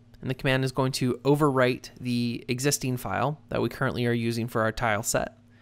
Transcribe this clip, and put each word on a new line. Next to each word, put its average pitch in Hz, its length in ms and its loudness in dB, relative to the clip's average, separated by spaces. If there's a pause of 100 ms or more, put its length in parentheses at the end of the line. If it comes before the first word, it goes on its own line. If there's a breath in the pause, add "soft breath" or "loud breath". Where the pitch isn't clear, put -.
(200)
and - 80 -8
the 131 60 0
command 131 300 2
is 131 80 0
going 131 200 0
to 127 260 0
overwrite 131 720 2 (100)
the 120 480 -2
existing 127 480 0
file 117 520 -2
that - 140 -2
we 117 60 0
currently 123 380 -2
are 120 60 2
using 117 360 -2
for 117 140 -2
our 110 100 0
tile 107 320 -2
set - 340 -2 (240 loud breath)